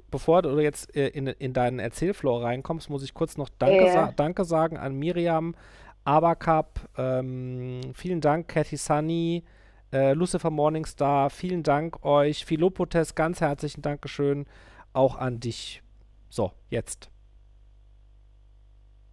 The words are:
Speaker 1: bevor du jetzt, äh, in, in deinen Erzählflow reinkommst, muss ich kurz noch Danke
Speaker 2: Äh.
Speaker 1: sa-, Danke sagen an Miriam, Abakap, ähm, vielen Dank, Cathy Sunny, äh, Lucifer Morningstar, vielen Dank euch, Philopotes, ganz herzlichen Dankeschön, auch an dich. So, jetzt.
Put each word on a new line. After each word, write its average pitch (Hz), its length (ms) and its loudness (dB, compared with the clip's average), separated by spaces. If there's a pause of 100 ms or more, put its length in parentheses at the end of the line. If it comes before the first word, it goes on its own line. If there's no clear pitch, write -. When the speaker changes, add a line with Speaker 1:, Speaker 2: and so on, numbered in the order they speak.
Speaker 1:
bevor 160 320 2
du 147 180 0
jetzt, - 360 -4
äh, 139 140 0
in, 135 180 -6
in 131 260 -8
deinen 123 240 0
Erzählflow 123 640 -2
reinkommst, 135 480 -6
muss 139 140 -6
ich 131 100 -14
kurz - 240 -4
noch 143 120 -6 (100)
Danke 190 260 8
Speaker 2:
Äh. 180 80 6
Speaker 1:
sa-, 180 200 4
Danke 170 300 0
sagen 165 340 0
an 135 180 -6
Miriam, 165 580 -2 (500)
Abakap, 160 760 2 (180)
ähm, 127 840 -4 (120)
vielen 175 280 -4
Dank, 151 260 2
Cathy 151 300 -2
Sunny, 165 680 0 (500)
äh, 135 200 4
Lucifer 170 360 0
Morningstar, 147 800 0
vielen 180 320 -4
Dank 151 420 0
euch, 147 420 4
Philopotes, 165 680 0
ganz 165 240 0
herzlichen 147 440 -2
Dankeschön, 143 640 -2 (480)
auch 131 240 4
an 127 220 -4
dich. - 420 -8 (480)
So, 101 220 -2 (180)
jetzt. - 400 -8 (2000)